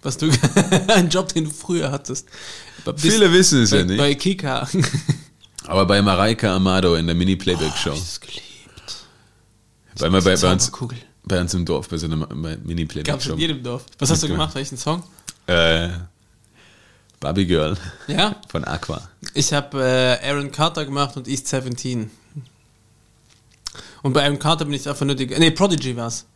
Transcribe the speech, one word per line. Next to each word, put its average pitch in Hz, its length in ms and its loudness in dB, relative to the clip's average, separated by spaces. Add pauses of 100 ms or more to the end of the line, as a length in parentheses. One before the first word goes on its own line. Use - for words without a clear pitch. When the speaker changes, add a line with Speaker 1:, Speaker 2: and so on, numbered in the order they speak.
Speaker 1:
Was 139 140 -6
du, 156 140 0 (300)
<laughs> 190 280 2
ein 185 220 6
Job, 185 220 0
den 160 120 0
du 151 60 -6
früher 156 400 -4
hattest. 135 380 -8 (560)
Bei, - 80 -4
bis 147 100 -6
Speaker 2:
Viele 196 300 6
wissen 175 320 8
es 98 60 2
Speaker 1:
bei, 104 80 4
Speaker 2:
ja 92 60 4
nicht. 95 140 0
Speaker 1:
bei 143 160 4
Kika. 143 540 -2 (480)
<laughs> - 500 -20
Speaker 2:
Aber 95 180 4
bei 101 160 4
Mareike 104 500 2
Amado 92 440 4
in 82 120 0
der 85 100 0
Mini-Playback-Show. 87 760 0
Speaker 1:
Oh, - 20 -6
hab 73 60 -6
ich 87 60 -8
das - 160 -10
geliebt. - 220 -16 (1600)
Speaker 2:
Bei, 80 120 0
bei, 95 100 6
bei, 92 120 6
uns, 90 80 2 (260)
Speaker 1:
Zauberkugel. 120 320 -10 (260)
Speaker 2:
bei 90 160 0
uns 87 140 -2
im 87 120 -2
Dorf, 76 220 -4
bei 87 100 -8
so 80 80 -6
einer 80 100 -4
Ma-, 78 180 -4
Ma-, 80 300 -8
Mini-Playback-Show. 76 480 -6
Speaker 1:
Gab's 135 140 -6
in 80 120 -6
jedem 151 240 -4
Dorf. 123 220 -10 (140)
Was 135 120 -2
hast 160 120 2
du 156 60 -2
Speaker 2:
Mitgemacht. 156 240 -2
Speaker 1:
gemacht? - 20 -14
Welchen 135 240 -8
Song? 165 240 -4 (440)
Speaker 2:
Äh, 85 420 2 (1300)
Barbie 92 280 0
Girl. 78 300 2 (300)
Speaker 1:
Ja? 196 300 -2 (120)
Speaker 2:
Von 76 160 -6
Aqua. - 440 -8 (260)
Speaker 1:
Ich 135 180 0
hab, 143 220 -4
äh, 127 480 2
Aaron 139 300 -4
Carter 156 320 -2
gemacht 139 320 -4
und 127 100 -12
East 135 220 -6
Seventeen. 123 640 -6 (1900)
Und 139 100 0
bei 143 100 4
Aaron 143 160 2
Carter 156 280 0
bin 143 80 -4
ich 139 140 -6
einfach 143 180 -4
nur 139 100 0
die, 131 100 -2
nee, 160 240 4
Prodigy 156 460 0
war's. 117 400 -10